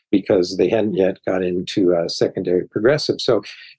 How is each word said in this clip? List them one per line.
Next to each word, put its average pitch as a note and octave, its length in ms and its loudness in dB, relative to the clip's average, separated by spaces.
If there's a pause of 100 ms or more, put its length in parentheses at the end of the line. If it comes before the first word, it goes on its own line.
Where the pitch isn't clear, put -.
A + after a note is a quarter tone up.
(120)
because F#2+ 460 2
they F#2 120 2
hadn't G#2+ 240 0
yet F#2+ 320 0
got F#2+ 160 -2
into, F2+ 540 0
uh, E2+ 120 0
secondary F2+ 600 -2
progressive. A#2+ 540 0
So G#2+ 200 0 (380)